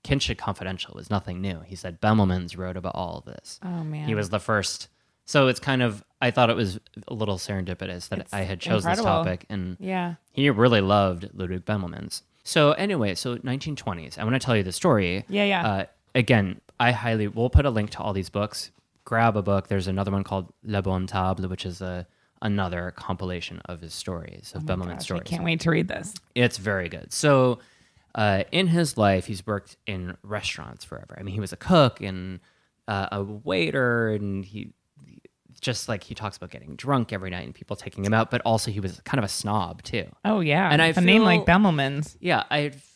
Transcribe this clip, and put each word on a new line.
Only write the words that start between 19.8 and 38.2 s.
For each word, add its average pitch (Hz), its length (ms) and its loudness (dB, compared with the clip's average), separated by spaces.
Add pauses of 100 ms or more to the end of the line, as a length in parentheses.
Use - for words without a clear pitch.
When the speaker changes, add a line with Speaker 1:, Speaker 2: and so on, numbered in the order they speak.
Speaker 1:
another 95 240 -2
one 98 140 0
called 95 280 -6 (120)
Le 101 180 -2
Bon 92 240 -2
Table, 92 420 -2
which 90 160 -8
is 87 160 -10
a, 90 260 -8 (360)
another 90 540 -2
compilation 90 720 -8
of 87 160 -12
his 80 120 -16
stories, 82 600 -10
of 95 120 -8
Speaker 2:
Oh 90 80 0
my 92 100 -4
Speaker 1:
Bemelman's 87 80 -8
Speaker 2:
gosh, - 100 -10
Speaker 1:
stories. - 220 -4
Speaker 2:
I - 20 -10
can't 170 160 -4
wait 165 160 0
to 165 100 2
read 165 180 2
this. - 260 -8 (200)
Speaker 1:
It's 123 220 4
very 95 320 -2
good. - 240 -14
So, 127 460 4 (560)
uh, 101 360 2
in 185 180 2
his 165 280 2
life, 98 300 4
he's 95 200 -10
worked 101 300 -6 (100)
in 92 360 -8
restaurants 101 600 -8
forever. - 360 -16
I - 20 -12
mean, 95 120 -8
he 104 60 -4
was 98 120 -6
a - 40 -12
cook 151 440 4
and, 92 400 -8 (480)
uh, 98 240 -2
a 101 100 -2
waiter, 113 880 0
and 101 340 -4
he 101 280 -14 (880)
just, - 280 -4
like, 104 160 -4
he 117 100 -14
talks 104 220 -8
about 90 140 -14
getting 67 260 -16
drunk 127 360 -2
every 95 180 -6
night 90 160 -8
and 80 80 -12
people - 220 -12
taking - 280 -8
him 104 100 2
out, 113 160 4